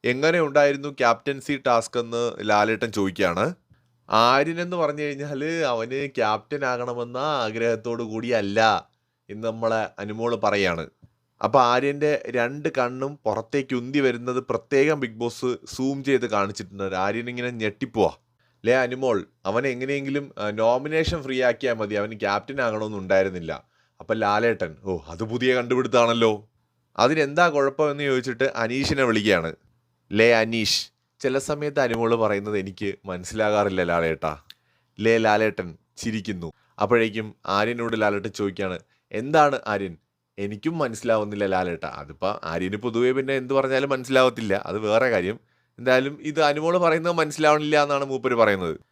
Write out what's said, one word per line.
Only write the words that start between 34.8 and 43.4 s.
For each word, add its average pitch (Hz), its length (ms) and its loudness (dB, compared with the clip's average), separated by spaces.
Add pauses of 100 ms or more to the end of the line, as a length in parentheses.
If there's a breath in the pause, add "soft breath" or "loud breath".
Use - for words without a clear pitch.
ലേ 113 160 4
ലാലേട്ടൻ 107 600 0 (200)
ചിരിക്കുന്നു. 98 560 -6 (300)
അപ്പോഴേക്കും 110 520 0 (120)
ആര്യനോട് 113 540 0
ലാലേട്ടൻ 101 280 0
ചോദിക്കുകയാണ്, 98 500 -4 (340)
"എന്താണ് 139 540 2
ആര്യൻ? 98 300 -4 (420)
എനിക്കും 104 400 -6
മനസ്സിലാവുന്നില്ല 110 680 -2
ലാലേട്ടാ." 90 420 -2
അതിപ്പോ 73 560 -6
ആര്യന് 90 320 -4
പൊതുവേ 120 360 0
പിന്നെ 135 240 -2
എന്ത് 127 180 -4